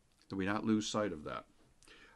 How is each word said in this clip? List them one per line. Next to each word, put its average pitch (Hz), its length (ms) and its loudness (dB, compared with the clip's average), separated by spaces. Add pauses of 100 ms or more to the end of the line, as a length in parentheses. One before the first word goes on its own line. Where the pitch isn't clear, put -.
(300)
that 95 60 -6
we 95 100 2
not 104 200 0
lose 107 220 4
sight 104 240 0
of 76 120 -8
that. 64 220 -8 (720)